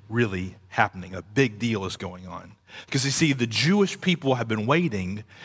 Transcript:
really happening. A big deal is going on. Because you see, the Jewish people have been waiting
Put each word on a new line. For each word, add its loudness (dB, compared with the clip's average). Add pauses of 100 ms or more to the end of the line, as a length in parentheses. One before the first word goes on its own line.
really -2 (120)
happening. -2
A -8
big 0
deal -2
is -6
going -12
on. -14 (320)
Because -2
you 0
see, 4
the 0
Jewish 2
people 2
have -4
been 0
waiting 0 (220)